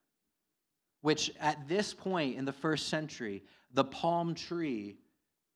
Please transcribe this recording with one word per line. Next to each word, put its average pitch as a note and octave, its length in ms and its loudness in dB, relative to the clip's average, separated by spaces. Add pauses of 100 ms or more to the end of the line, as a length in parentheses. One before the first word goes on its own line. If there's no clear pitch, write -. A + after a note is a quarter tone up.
(1000)
which D3+ 380 4
at D3+ 280 0
this G3+ 260 0
point D3+ 440 -2
in C3+ 80 -2
the E3 80 -2
first D#3 360 0
century, B2 540 -4 (300)
the C3+ 100 6
palm E3+ 500 0
tree C3 640 -4 (580)